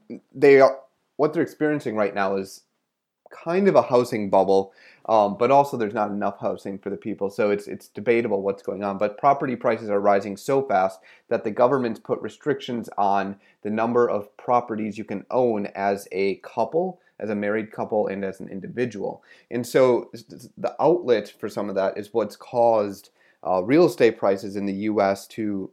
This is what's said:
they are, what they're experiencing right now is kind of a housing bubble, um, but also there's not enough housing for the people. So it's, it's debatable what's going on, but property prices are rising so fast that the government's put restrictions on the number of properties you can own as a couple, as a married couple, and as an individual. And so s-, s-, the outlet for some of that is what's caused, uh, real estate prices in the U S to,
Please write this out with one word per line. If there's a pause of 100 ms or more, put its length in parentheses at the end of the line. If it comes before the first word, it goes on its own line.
(340)
they
are, (380)
what
they're
experiencing
right
now
is (680)
kind
of
a
housing
bubble, (320)
um,
but
also
there's
not
enough
housing
for
the
people.
So
it's,
it's
debatable
what's
going
on,
but
property
prices
are
rising
so
fast (280)
that
the
government's
put
restrictions
on (260)
the
number
of
properties
you
can
own
as
a
couple, (180)
as
a
married
couple,
and
as
an
individual. (260)
And
so
s-,
s-, (100)
the
outlet
for
some
of
that
is
what's
caused, (360)
uh,
real
estate
prices
in
the
U
S
to,